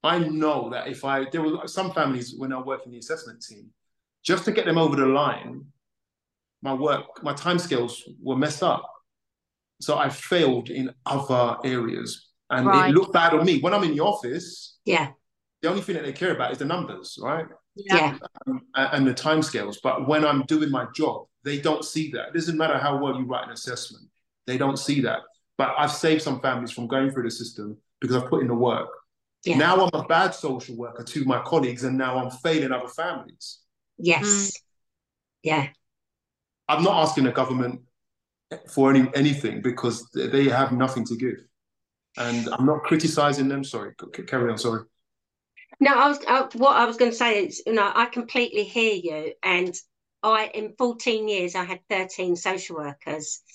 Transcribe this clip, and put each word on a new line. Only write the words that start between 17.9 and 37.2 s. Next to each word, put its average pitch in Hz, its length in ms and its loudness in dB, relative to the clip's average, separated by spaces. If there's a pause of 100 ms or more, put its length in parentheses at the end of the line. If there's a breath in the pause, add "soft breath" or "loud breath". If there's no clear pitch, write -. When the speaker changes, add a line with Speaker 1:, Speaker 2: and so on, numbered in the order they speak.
Speaker 1:
Um, 131 160 -4 (140)
a-, 135 200 2
and 135 120 4
the 123 60 2
timescales. 127 680 0
But 127 260 -2
when 151 180 4
I'm 139 180 2
doing 151 260 2
my 123 240 -2
job, 151 340 -2 (160)
they 143 160 -4
don't 156 260 0
see 156 260 -4
that. 113 180 -8
It - 40 -14
doesn't 165 240 -2
matter 156 200 2
how 139 200 0
well 135 200 -2
you 127 80 -4
write 123 200 -6
an 117 60 -16
assessment. - 540 -12 (420)
They 127 100 -2
don't 139 200 0
see 143 240 0
that. 113 180 0 (380)
But 135 200 0
I've 147 140 2
saved 156 300 2
some 131 200 -4
families 123 300 -2
from 117 160 -8
going 135 240 0
through 127 120 -4
the 113 80 -4
system 107 460 -12 (240)
because 127 200 0
I've - 80 -8
put 147 120 2
in 127 80 0
the 120 60 0
work. 117 340 0 (560)
Speaker 3:
Yeah. 165 120 2
Speaker 1:
Now 180 260 6
I'm 180 100 4
a 151 120 -4
bad 175 280 4
social 127 440 -8
worker 120 260 -12
to 143 220 -4
my 123 180 2
colleagues, 127 400 0
and 131 140 -2
now 127 200 0
I'm 127 140 -4
failing 147 400 0
other 123 160 -4
families. - 720 -10 (380)
Speaker 3:
Yes. 170 280 2
Speaker 2:
Mm. 202 260 2 (920)
Speaker 3:
Yeah. 156 240 0 (1040)
Speaker 1:
I'm 156 140 4
not 185 200 4
asking 151 220 2